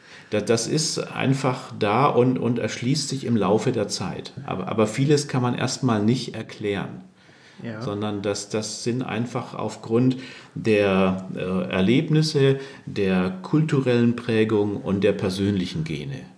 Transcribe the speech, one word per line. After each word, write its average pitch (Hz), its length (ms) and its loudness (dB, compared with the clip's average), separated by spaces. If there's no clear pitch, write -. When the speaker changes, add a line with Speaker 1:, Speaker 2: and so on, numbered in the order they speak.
Speaker 1:
Da-, 107 120 0
das 113 240 2
ist - 320 0
einfach 131 680 0
da 107 280 2
und, 127 320 4
und 120 200 0
erschließt 120 500 -2
sich 131 160 -6
im 117 120 2
Laufe 104 360 2
der - 160 0
Zeit. - 440 -8
Aber, - 220 -6
aber 110 180 2
vieles 143 400 2
kann 131 160 -2
man 123 120 0
erstmal 117 480 0
nicht 117 320 0
erklären. 101 680 -6
Speaker 2:
Ja. 110 200 -10
Speaker 1:
Sondern 104 400 -4
das, 101 260 -4
das 110 360 -6
sind 123 180 -2
einfach 120 500 -6
aufgrund 117 640 0
der, 95 840 2
äh, 92 340 -4
Erlebnisse, 135 880 4
der 95 440 0
kulturellen 127 720 2
Prägung 110 640 2
und 95 260 -2
der 104 80 6
persönlichen 95 720 0
Gene. 73 360 -8